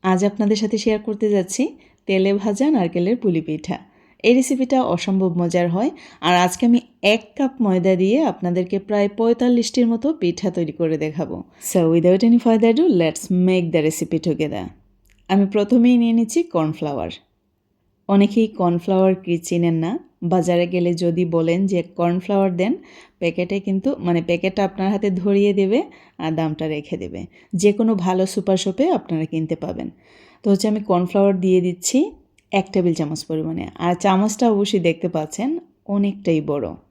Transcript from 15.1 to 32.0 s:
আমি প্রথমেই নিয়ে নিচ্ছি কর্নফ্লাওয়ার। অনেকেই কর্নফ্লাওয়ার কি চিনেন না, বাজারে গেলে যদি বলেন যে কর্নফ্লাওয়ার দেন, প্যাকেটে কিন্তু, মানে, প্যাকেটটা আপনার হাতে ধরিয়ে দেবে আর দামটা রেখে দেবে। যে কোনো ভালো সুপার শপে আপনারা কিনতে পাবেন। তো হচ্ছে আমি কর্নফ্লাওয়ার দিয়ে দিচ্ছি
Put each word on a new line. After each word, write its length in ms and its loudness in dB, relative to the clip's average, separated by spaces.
আমি 180 4
প্রথমেই 520 4
নিয়ে 160 2
নিচ্ছি 300 0
কর্নফ্লাওয়ার। 680 -4
অনেকেই 400 4
কর্নফ্লাওয়ার 680 0
কি 220 -4
চিনেন 360 0
না, 260 -2
বাজারে 440 0
গেলে 260 0
যদি 320 0
বলেন 420 0
যে 160 0
কর্নফ্লাওয়ার 760 -2
দেন, 160 0
প্যাকেটে 400 -2
কিন্তু, 400 -2
মানে, 220 0
প্যাকেটটা 420 -2
আপনার 260 -2
হাতে 200 -2
ধরিয়ে 440 0
দেবে 300 0
আর 140 -4
দামটা 360 -4
রেখে 300 -6
দেবে। 280 -10
যে 200 2
কোনো 220 2
ভালো 300 0
সুপার 320 -2
শপে 320 -2
আপনারা 360 -2
কিনতে 300 -6
পাবেন। 340 -10
তো 80 2
হচ্ছে 160 2
আমি 120 -2
কর্নফ্লাওয়ার 600 0
দিয়ে 220 2
দিচ্ছি 500 -2